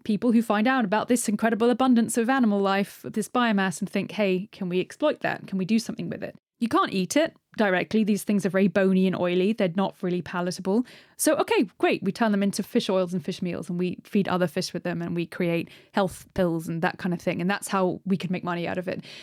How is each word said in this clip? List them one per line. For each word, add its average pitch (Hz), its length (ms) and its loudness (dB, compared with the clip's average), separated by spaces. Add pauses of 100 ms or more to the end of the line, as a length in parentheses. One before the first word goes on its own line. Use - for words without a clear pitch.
people 226 260 2
who 226 120 6
find 214 260 2
out 262 160 2
about 214 240 0
this 247 200 2
incredible 226 420 2
abundance 240 460 4
of 233 140 2
animal 226 300 4
life, 196 440 0
this - 240 -4
biomass, 208 520 0
and 185 100 -4
think, - 220 -4
"Hey, 196 400 0
can 185 160 -8
we 180 120 0
exploit - 400 -2
that? - 260 -4
Can 196 120 -4
we 185 60 -2
do 220 140 2
something 175 300 -6
with - 140 -8
it?" - 140 -10 (220)
You 233 100 -2
can't 349 240 0
eat 185 240 -2
it 311 200 2 (220)
directly. 196 440 2
These 202 220 0
things 208 220 0
are 185 40 2
very 190 180 4
bony 190 380 4
and 185 80 0
oily. 180 380 0
They're 208 240 0
not 196 260 -2
really 180 200 -2
palatable. 185 640 -2 (320)
So, 302 180 2
okay, 392 400 2
great. 320 260 0
We 196 80 0
turn 220 220 0
them 196 100 2
into 202 200 -2
fish - 260 -2
oils 185 240 0
and 180 100 -4
fish - 200 -6
meals, 175 260 -6
and 175 100 -4
we 180 260 -2
feed 202 220 0
other 180 200 0
fish - 260 -6
with 175 100 -8
them, 170 200 -4
and 170 120 -6
we 170 120 -4
create 170 420 -4 (240)
health - 400 -2
pills 165 340 0
and 165 140 -4
that 180 160 0
kind 180 160 -2
of 170 80 -4
thing. - 220 -4
And 180 80 0
that's - 180 -4
how 185 380 0
we 190 100 2
can 175 160 -6
make 180 100 -4
money 175 240 -4
out 185 120 -4
of 180 100 -6
it. - 160 -8 (180)